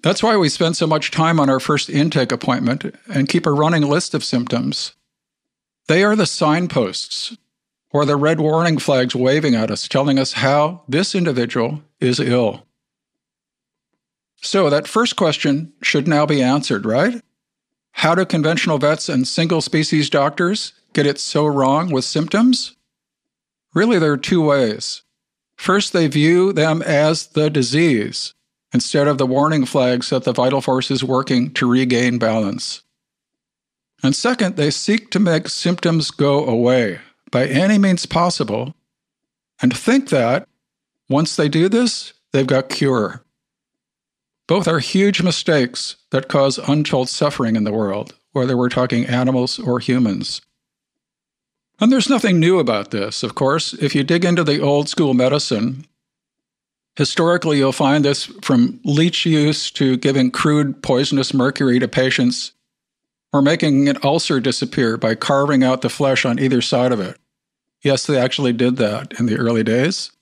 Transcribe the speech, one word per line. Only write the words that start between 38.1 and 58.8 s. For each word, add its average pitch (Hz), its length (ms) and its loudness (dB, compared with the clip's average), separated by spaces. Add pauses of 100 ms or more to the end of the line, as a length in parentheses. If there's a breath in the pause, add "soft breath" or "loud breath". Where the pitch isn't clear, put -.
and 127 160 0
think 269 320 0
that 131 400 0 (600)
once 147 280 0
they 151 120 0
do 160 200 2
this, 233 440 -2 (200)
they've 135 140 2
got 131 220 0
cure. 123 540 -2 (1300)
Both 170 200 0
are 160 120 0
huge 196 420 0
mistakes 156 760 -2 (140)
that 135 180 -2
cause 139 300 2
untold 139 500 0
suffering 127 480 -2
in 107 80 0
the 107 80 -2
world, 104 420 -4 (180)
whether 127 240 -2
we're 123 120 0
talking 123 380 0
animals 127 520 0
or 123 200 -2
humans. 117 640 -2 (1400)
And 226 120 4
there's 262 200 2
nothing 214 280 2
new 180 200 4
about 104 320 -2
this, 107 320 -6
of 113 120 -6
course. 147 400 -2
If 143 200 -4
you 139 80 2
dig 170 220 0
into 175 200 2
the 147 160 0
old 147 280 0
school 143 260 0
medicine, 131 720 0 (1120)
historically 165 600 0
you'll 135 140 2
find 143 320 2
this 143 200 0 (180)
from 123 420 2